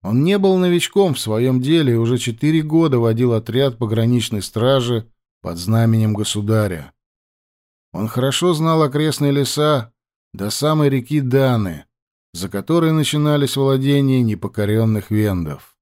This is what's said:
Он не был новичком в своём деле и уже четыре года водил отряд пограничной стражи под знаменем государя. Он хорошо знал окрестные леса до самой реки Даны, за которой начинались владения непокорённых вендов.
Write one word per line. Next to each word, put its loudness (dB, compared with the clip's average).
Он 0
не 2
был 4
новичком 2
в -4
своём 0
деле 2
и 2
уже 0
четыре -2
года 2
водил 2
отряд -2
пограничной -2
стражи -2
под -8
знаменем 2
государя. -4
Он -6
хорошо 0
знал 0
окрестные 0
леса 0
до -6
самой 0
реки -2
Даны, 0
за -8
которой 0
начинались 0
владения 2
непокорённых -2
вендов. -2